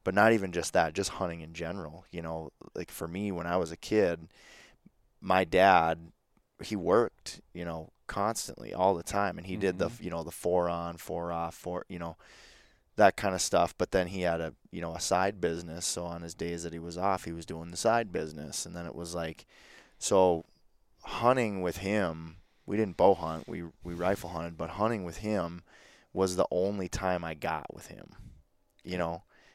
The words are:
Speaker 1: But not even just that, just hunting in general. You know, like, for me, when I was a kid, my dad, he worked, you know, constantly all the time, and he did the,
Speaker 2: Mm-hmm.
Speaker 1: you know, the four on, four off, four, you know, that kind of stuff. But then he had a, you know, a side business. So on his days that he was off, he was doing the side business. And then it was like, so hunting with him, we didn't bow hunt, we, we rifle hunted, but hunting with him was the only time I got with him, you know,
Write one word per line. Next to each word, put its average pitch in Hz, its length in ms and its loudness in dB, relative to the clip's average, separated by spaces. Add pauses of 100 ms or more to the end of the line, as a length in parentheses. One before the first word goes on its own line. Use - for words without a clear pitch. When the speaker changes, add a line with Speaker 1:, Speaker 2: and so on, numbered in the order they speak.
Speaker 1:
But 95 100 -2
not 107 180 8
even 95 200 2
just 85 220 -2
that, 80 200 4
just - 160 -2
hunting 85 300 -6
in 80 140 -14
general. 82 560 -10
You 85 120 -8
know, 82 300 -8 (220)
like, - 160 -8
for - 180 -8
me, 98 240 -4
when 85 140 -4
I 87 100 2
was 85 160 0
a 82 40 -12
kid, 85 520 2 (920)
my 92 240 4
dad, 82 680 6 (500)
he 110 140 -6
worked, 98 640 2 (120)
you 87 120 -10
know, 82 260 -10 (160)
constantly 101 640 -4
all 92 220 4
the 85 80 -4
time, 98 360 0
and 92 80 -12
he 95 100 -4
did 95 220 0
the, 85 100 2
Speaker 2:
Mm-hmm. 120 160 -12
Speaker 1:
you 87 60 -6
know, 82 120 -4
the 80 80 -10
four 87 380 2
on, 85 280 -4
four 87 360 -6
off, 85 220 -4
four, - 340 -8
you 92 100 -10
know, 85 180 -8 (800)
that 101 200 8
kind 98 180 0
of 90 60 -2
stuff. 85 360 2
But 90 140 0
then 92 180 2
he 92 140 -6
had 85 180 0
a, 80 140 -6 (160)
you 87 100 -10
know, 82 140 -6
a 85 60 -10
side 98 400 0
business. 85 440 -2
So 87 200 -4
on 85 180 -8
his 82 120 -10
days 85 280 -6
that 85 100 -8
he 82 60 -8
was 85 180 -10
off, 95 280 0
he 85 80 -8
was 82 140 -10
doing 85 240 -10
the 85 60 -12
side 113 360 2
business. 78 540 -6
And 85 100 -14
then 87 100 -8
it - 80 -10
was 85 200 -8
like, 82 320 -6 (520)
so 92 460 4 (580)
hunting 117 600 6
with 87 160 0
him, 87 580 -2 (300)
we 101 100 -2
didn't 104 220 0
bow 95 160 10
hunt, 82 340 -4
we, 85 140 -8 (200)
we 87 120 -8
rifle 87 360 -2
hunted, 85 280 -8
but 82 120 -6
hunting 104 340 -2
with 85 140 -10
him 87 440 -4 (500)
was 92 240 0
the 90 140 4
only 95 380 0
time 90 360 -2
I 82 100 -6
got 78 380 -6
with - 140 -18
him, - 240 -18 (760)
you 90 140 -4
know, 85 240 -2 (320)